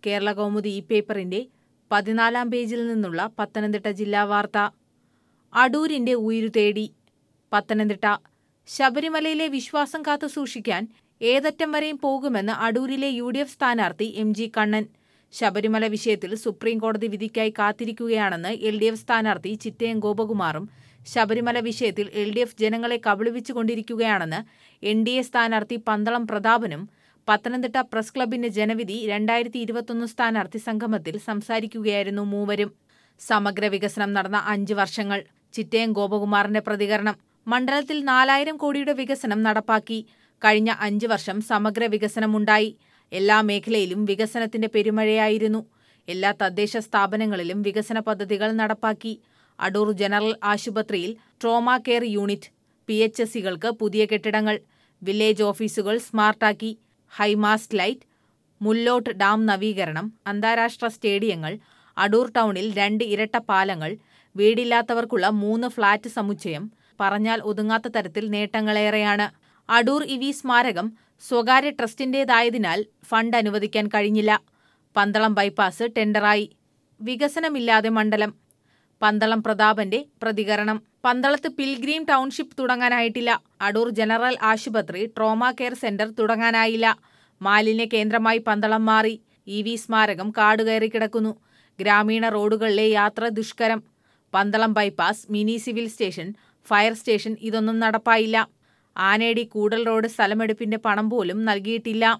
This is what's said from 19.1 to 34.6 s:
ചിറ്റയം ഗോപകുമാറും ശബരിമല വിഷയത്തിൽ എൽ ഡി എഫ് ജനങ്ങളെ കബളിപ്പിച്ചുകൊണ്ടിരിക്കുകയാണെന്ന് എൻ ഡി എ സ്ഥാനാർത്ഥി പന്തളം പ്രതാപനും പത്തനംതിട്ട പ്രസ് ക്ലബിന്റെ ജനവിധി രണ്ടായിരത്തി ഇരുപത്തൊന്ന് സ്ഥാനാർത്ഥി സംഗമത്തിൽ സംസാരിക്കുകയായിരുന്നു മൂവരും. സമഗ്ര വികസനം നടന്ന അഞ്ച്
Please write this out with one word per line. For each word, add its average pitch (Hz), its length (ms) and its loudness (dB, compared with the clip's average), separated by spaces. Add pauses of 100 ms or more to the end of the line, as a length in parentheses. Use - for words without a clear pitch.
ചിറ്റയം 226 440 -6
ഗോപകുമാറും 202 680 -2 (360)
ശബരിമല 233 580 0
വിഷയത്തിൽ 214 540 -4
എൽ 208 180 -2
ഡി 226 100 0
എഫ് 233 160 -4
ജനങ്ങളെ 233 400 -2
കബളിപ്പിച്ചുകൊണ്ടിരിക്കുകയാണെന്ന് 226 1400 -2 (440)
എൻ 214 180 0
ഡി 233 100 0
എ 254 100 0
സ്ഥാനാർത്ഥി 226 560 0
പന്തളം 226 500 -2
പ്രതാപനും 214 540 0 (460)
പത്തനംതിട്ട 240 560 0
പ്രസ് 220 300 -4
ക്ലബിന്റെ 240 360 -2
ജനവിധി 214 560 -2
രണ്ടായിരത്തി 226 540 -2
ഇരുപത്തൊന്ന് 233 480 -6
സ്ഥാനാർത്ഥി 226 520 -2
സംഗമത്തിൽ 214 600 -4
സംസാരിക്കുകയായിരുന്നു 208 1040 -4
മൂവരും. 202 460 -2 (520)
സമഗ്ര 202 460 0
വികസനം 202 460 -2
നടന്ന 196 320 0
അഞ്ച് 202 280 -2